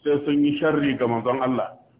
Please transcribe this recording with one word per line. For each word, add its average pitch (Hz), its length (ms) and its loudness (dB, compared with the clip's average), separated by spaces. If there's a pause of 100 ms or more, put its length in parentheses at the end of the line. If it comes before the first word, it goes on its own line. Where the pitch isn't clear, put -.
sai 147 200 2
sun 147 200 2
yi 147 160 0
sharri 151 380 2
ga 127 80 0
manzon 117 360 -2
Allah. 123 320 -2 (260)